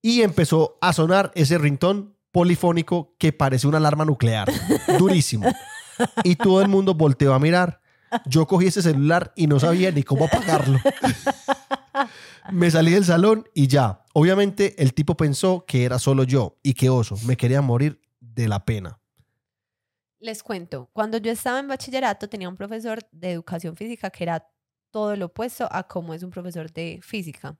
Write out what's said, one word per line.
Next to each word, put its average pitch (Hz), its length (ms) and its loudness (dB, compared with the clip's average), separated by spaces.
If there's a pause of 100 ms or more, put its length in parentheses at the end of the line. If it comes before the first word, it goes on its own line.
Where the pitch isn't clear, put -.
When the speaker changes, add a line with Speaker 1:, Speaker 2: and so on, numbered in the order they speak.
Speaker 1:
Y 233 200 2
empezó 165 580 2
a 175 120 2
sonar 180 420 2
ese 165 240 2
ringtone 175 540 0 (180)
polifónico 175 880 0
que 160 140 2
parece 135 340 0
una 151 120 2
alarma 151 260 2
nuclear. 117 440 0 (500)
Durísimo. 180 520 2 (760)
Y 180 120 4
todo 190 260 4
el 196 60 4
mundo 190 260 2
volteó 143 400 4
a 131 40 4
mirar. 170 420 0 (460)
Yo 151 200 2
cogí 185 220 2
ese 180 140 -2
celular 160 540 2
y 160 100 2
no 143 140 4
sabía 180 300 2
ni 143 120 0
cómo 143 240 0
apagarlo. 147 580 0
<laughs> 277 40 4 (1600)
Me 175 180 2
salí 165 220 4
del 202 120 4
salón 196 500 2
y 139 140 2
ya. 127 440 0
Obviamente, 196 720 2
el 131 120 2
tipo 151 220 0
pensó 175 500 0
que 123 180 0
era 123 140 -2
solo 135 260 2
yo 127 380 -2
y 135 120 0
que 131 160 2
oso, 113 340 0
me 127 120 0
quería 131 260 0
morir 135 380 -2 (180)
de 117 300 -6
la 101 160 -4
pena. 95 360 -8 (1160)
Speaker 2:
Les 220 240 -12
cuento, 175 500 -10
cuando 220 260 -4
yo 214 140 -4
estaba 247 280 -4
en 277 80 -10
bachillerato 262 600 -6
tenía 185 200 -12
un 185 80 -14
profesor 220 560 -10
de 175 200 -10
educación 170 440 -10
física 220 340 -12
que - 140 -12
era 165 220 -6 (440)
todo 208 260 -4
lo 185 100 -8
opuesto 240 440 -8
a 185 160 -8
cómo 170 280 -10
es 170 80 -14
un 180 80 -14
profesor 170 420 -14
de 165 300 -12
física. 156 580 -14